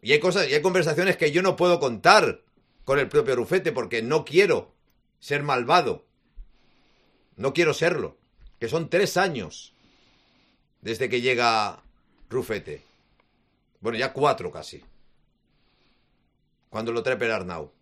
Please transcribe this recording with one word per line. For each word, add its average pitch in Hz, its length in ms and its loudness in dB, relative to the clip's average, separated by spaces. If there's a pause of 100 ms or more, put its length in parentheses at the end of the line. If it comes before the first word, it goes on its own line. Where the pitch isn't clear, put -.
Y 120 120 0
hay 151 60 4
cosas, 175 300 0
y 131 40 0
hay 147 80 2
conversaciones 175 560 0
que 156 140 0
yo 170 100 0
no 185 140 2
puedo 170 240 2
contar 143 640 4 (440)
con 139 140 2
el 123 100 -2
propio 139 260 2
Rufete, 160 360 -2
porque 113 300 -4
no 147 240 0
quiero 160 480 2 (460)
ser 143 240 -4
malvado. 135 640 0 (1300)
No 131 180 -4
quiero 156 200 2
serlo. 160 440 -2 (420)
Que 117 80 -6
son 151 220 -4
tres 185 260 0
años 147 580 -4 (1080)
desde 113 280 -4
que 123 120 -2
llega 117 600 0 (480)
Rufete. 98 520 -6 (1000)
Bueno, 113 160 -4
ya 131 140 -4
cuatro 131 400 -2
casi. 78 320 -16 (1900)
Cuando 113 220 -6
lo 117 120 -2
trae - 140 0
Pere 113 160 -2
Arnau. 87 380 -8 (100)